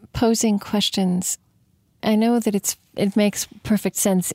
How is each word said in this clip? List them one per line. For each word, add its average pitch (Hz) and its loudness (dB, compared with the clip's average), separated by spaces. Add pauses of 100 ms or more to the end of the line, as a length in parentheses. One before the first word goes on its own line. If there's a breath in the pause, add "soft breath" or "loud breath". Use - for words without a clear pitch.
(140)
posing 226 0
questions, 185 -2 (680)
I 214 2
know 233 2
that 220 0
it's, - -4 (180)
it 196 0
makes 208 2 (160)
perfect 196 0
sense 185 0